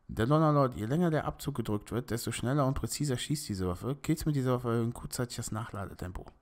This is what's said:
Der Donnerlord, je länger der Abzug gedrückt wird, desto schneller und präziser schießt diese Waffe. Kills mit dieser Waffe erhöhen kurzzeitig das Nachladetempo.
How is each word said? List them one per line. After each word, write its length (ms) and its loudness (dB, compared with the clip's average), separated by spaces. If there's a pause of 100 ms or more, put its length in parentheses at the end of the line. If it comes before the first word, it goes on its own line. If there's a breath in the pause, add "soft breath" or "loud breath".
Der 180 0
Donnerlord, 500 6
je 100 -4
länger 240 2
der 160 2
Abzug 300 -6
gedrückt 360 -2
wird, 180 -2
desto 220 -2
schneller 340 0
und 80 2
präziser 440 -2
schießt 300 -4
diese 200 -2
Waffe. 280 -2
Kills 300 -2
mit 100 2
dieser 180 2
Waffe 160 0
erhöhen 240 2
kurzzeitig 440 -6
das 140 -6
Nachladetempo. 760 -8 (160)